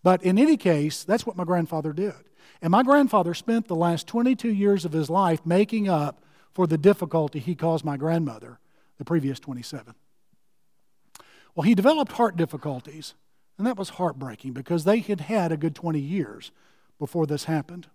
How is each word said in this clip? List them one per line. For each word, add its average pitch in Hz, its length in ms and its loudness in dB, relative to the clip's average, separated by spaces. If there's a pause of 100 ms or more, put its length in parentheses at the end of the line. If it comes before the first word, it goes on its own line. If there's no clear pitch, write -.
But 180 200 4
in 185 160 4
any 302 160 6
case, 151 480 0
that's 220 220 -2
what 208 100 -8
my 180 80 -6
grandfather 160 480 -2
did. 180 220 -4 (480)
And 165 100 0
my 214 100 6
grandfather 240 520 4
spent 226 340 -2
the 170 80 -2
last 170 320 0
twenty-two 240 460 0
years 202 320 2
of 156 80 -4
his 156 160 -2
life 170 360 2
making 202 440 0
up 147 340 -2 (300)
for 180 120 2
the 160 120 0
difficulty 160 640 2
he 160 160 -6
caused 160 300 -2
my 143 120 -4
grandmother 131 600 -4 (380)
the 135 80 -12
previous 139 340 -2
twenty-seven. 123 560 -14 (1600)
Well, 160 100 -6
he 214 120 6
developed 269 380 2
heart 208 240 0
difficulties, 151 760 -6 (420)
and 208 100 -4
that 240 100 -4
was 190 120 -8
heartbreaking 135 640 -6
because 151 320 -4
they 214 140 4
had 202 220 -4
had 180 300 -2
a 160 60 -2
good 156 180 -4
twenty 160 240 -4
years 139 520 -6 (480)
before 160 260 -2
this 147 180 -4
happened. 160 520 -6